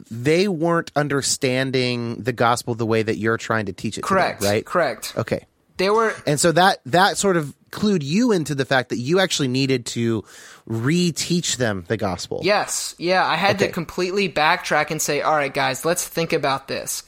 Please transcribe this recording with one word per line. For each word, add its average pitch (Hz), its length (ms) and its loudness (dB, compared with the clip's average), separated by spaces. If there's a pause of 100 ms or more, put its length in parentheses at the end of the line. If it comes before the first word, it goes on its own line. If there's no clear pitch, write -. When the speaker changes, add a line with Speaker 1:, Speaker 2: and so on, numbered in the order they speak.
Speaker 1:
They 156 380 2
weren't 170 480 0
understanding 127 1300 -2
the 123 100 -2
gospel 120 400 2
the 113 120 -2
way 113 180 2
that 107 140 0
you're 113 200 0
trying 110 300 -2
to 95 60 -6
teach - 260 -6
it - 20 -8
to - 60 -6
them, 190 100 2
Speaker 2:
Correct, 156 260 0
Speaker 1:
right? 104 220 0
Speaker 2:
correct. 143 500 -2
Speaker 1:
Okay. - 300 -4 (320)
Speaker 2:
They 180 140 2
were 220 240 2 (100)
Speaker 1:
And 143 140 2
so 170 140 4
that, 180 320 6
that 170 320 4
sort 190 200 2
of 147 160 -4 (160)
clued 202 320 0
you 196 300 0
into 151 240 0
the 135 80 0
fact 131 260 0
that 113 80 -4
you 143 220 0
actually 151 300 0
needed 131 380 0
to 113 360 -2 (460)
reteach 165 880 0
them 104 300 -2
the 113 100 -2
gospel. 92 460 -4
Speaker 2:
Yes. - 540 -2
Yeah, 175 280 0
I 143 100 0
had 196 240 0
to 202 60 2
Speaker 1:
Okay. - 80 -4
Speaker 2:
completely 185 560 -2
backtrack 151 640 2
and 156 100 -4
say, 143 200 0
"All 156 140 2
right, 139 180 0
guys, 135 320 -2
let's 175 220 0
think 165 260 -2
about 139 340 -2
this." - 400 -8